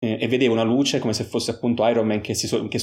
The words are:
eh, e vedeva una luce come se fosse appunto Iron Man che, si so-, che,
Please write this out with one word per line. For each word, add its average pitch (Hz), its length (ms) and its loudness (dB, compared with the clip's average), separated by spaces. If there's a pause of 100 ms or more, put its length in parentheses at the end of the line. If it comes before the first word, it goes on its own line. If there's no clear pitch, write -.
eh, 110 180 0
e 123 80 -2
vedeva 127 260 4
una 113 80 2
luce 131 360 2
come 120 160 -2
se 113 100 -4
fosse 117 280 -4
appunto 117 340 0
Iron 113 200 2
Man 104 160 0
che, 110 120 -6
si - 120 -2
so-, 110 220 -2
che, 117 140 -4